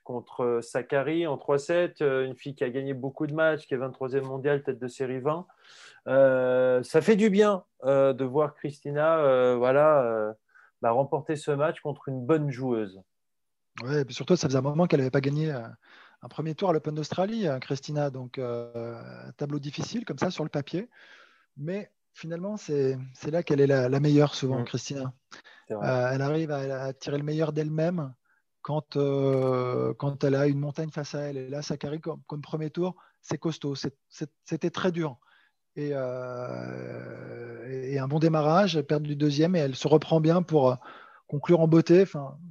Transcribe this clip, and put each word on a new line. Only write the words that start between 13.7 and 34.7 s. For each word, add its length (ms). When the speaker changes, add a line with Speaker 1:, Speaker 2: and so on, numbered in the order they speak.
Speaker 2:
Ouais, 180
et 60
puis 80
surtout, 220
ça 120
faisait 100
un 40
moment 240
qu'elle 160
avait 80
pas 100
gagné, 320
euh, 80
un 60
premier 260
tour 160
à 20
l'Open 220
d'Australie, 520
euh, 120
Kristina. 500
Donc, 300
euh, 600
tableau 220
difficile 480
comme 100
ça 140
sur 140
le 40
papier. 400
Mais 340
finalement, 420
c'est, 400
c'est 180
là 120
qu'elle 180
est 60
la, 240
la 100
meilleure 340
souvent, 260
Speaker 1:
Mm. 40
Speaker 2:
Kristina. 480
Speaker 1:
C'est 60
vrai. 120
Speaker 2:
Euh, 260
elle 100
arrive 300
à, 320
à 100
tirer 240
le 60
meilleur 280
d'elle-même 640
quand, 340
euh, 960
quand 320
elle 120
a 100
une 120
montagne 320
face 240
à 60
elle. 160
Et 140
là, 100
Sakkari, 400
comme, 260
comme 140
premier 300
tour, 260
c'est 160
costaud. 380
C'est, 200
c'est, 220
c'était 260